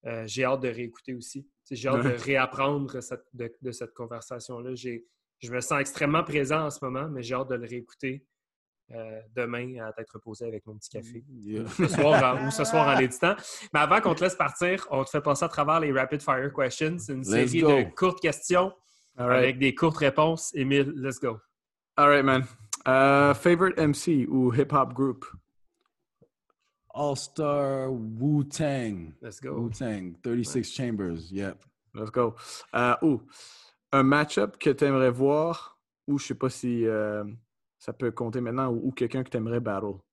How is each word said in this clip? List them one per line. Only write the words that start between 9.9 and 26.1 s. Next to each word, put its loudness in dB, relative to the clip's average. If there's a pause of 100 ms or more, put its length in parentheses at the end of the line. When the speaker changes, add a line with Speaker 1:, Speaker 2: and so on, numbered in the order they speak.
Speaker 1:
tête -14
reposée -14
avec -10
mon -16
petit -18
café. -14
Speaker 3:
Mm, -20 (100)
yeah. -6
Speaker 1:
Ce 0
soir 4
en, -2
ou -2
ce -2
soir 4
en -
Speaker 3:
<laughs> 4
Speaker 1:
l'éditant. 2 (380)
Mais 4
avant 6
qu'on 2
te -2
laisse 0
partir, -2
on 0
te -16
fait -2
passer 2
à -2
travers 2
les 0
rapid 0
fire 0
questions. -2
C'est -8
une -6
Speaker 3:
Let's 2
Speaker 1:
série 2
Speaker 3:
go. 6
Speaker 1:
de 4
courtes 0
questions 0 (440)
Speaker 2:
All -2
right. 6
Speaker 1:
avec 0
des 4
courtes 2
réponses. 2
Émile, 2
let's -6
go. -2 (580)
Speaker 2:
All 8
right, 6
man. 4 (460)
Euh, 8
favorite 4
M 4
C 0
ou 4
hip-hop 2
group ? -4 (1700)